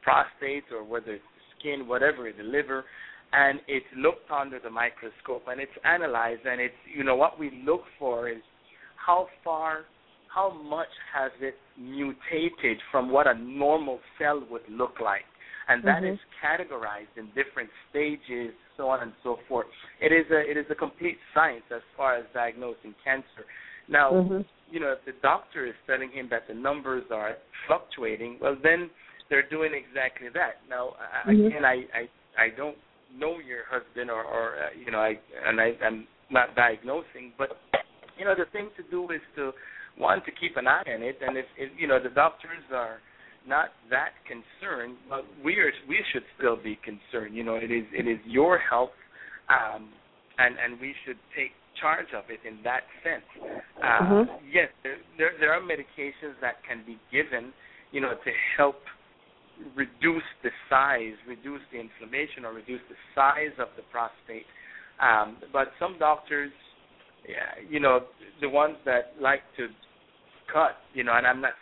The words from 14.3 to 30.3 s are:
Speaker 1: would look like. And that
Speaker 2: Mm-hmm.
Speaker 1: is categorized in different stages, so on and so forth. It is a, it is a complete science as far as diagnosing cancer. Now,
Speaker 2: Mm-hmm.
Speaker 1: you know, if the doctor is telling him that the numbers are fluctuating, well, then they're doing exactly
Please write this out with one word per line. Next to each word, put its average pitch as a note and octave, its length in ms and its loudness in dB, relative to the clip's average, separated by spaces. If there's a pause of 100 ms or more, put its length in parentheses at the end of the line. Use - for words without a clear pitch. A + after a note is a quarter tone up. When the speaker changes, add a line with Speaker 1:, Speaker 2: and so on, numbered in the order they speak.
Speaker 1:
would A#2 200 -10
look B2 320 -2
like. G2+ 220 0 (440)
And A#2+ 160 4
that D#3+ 180 4
Speaker 2:
Mm-hmm. F#3+ 120 -2
Speaker 1:
is G3+ 40 -8 (240)
categorized A#2 760 -4
in A2 160 -12
different C3 340 -4 (220)
stages, C3+ 640 -4 (220)
so C3+ 120 -4
on C3 140 0
and A2+ 100 -10 (100)
so A#2+ 160 -4 (100)
forth. A#2+ 180 -2 (340)
It D#3 120 4
is E3 180 6
a, D#3 180 6
it D3 80 -2
is D3 140 -2
a D3+ 40 -4
complete - 440 -6 (160)
science D3 300 2 (100)
as A#2 80 -8 (140)
far C3+ 200 2
as A#2+ 160 -4
diagnosing A#2 600 -6 (100)
cancer. C3+ 400 -4 (440)
Now, C#3+ 240 6
Speaker 2:
Mm-hmm. F#3+ 280 4 (300)
Speaker 1:
you E3 100 -6
know, C#3 120 0
if C3 120 -8
the C3 160 -14
doctor C#3+ 460 0
is A2+ 80 -8 (120)
telling C3 260 -2
him B2+ 180 -10
that A#2 180 -2
the A2+ 60 -10
numbers C3 560 -4
are A2 240 -4 (320)
fluctuating, A#2+ 720 -2
well, C#3 220 2
then E3+ 260 4 (400)
they're C#3 200 4
doing D#3 260 -2
exactly C3 600 -6